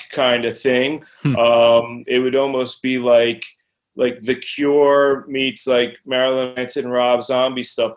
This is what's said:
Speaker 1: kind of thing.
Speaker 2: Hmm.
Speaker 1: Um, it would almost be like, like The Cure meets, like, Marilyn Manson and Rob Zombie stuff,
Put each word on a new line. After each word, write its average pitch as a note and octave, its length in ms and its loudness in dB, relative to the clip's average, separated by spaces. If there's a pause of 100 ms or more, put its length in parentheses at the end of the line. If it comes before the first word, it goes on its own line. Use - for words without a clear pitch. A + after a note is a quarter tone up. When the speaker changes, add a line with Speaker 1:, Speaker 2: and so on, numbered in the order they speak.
Speaker 1:
kind B2 360 0
of A2 140 -6
thing. C3+ 440 -2 (180)
Speaker 2:
Hmm. C#3 140 -2
Speaker 1:
Um, A#2 720 4
it B2 100 0
would B2+ 180 0
almost C3+ 460 -2
be C3 160 -4
like, A#2 480 2 (500)
like B2 260 -2
The B2 140 -2
Cure C#3+ 920 2
meets, C3+ 400 -6
like, B2 360 0
Marilyn C3 520 -2
Manson B2+ 300 -6
and B2 80 -6
Rob B2 280 2
Zombie B2+ 400 -2
stuff, A#2 360 -4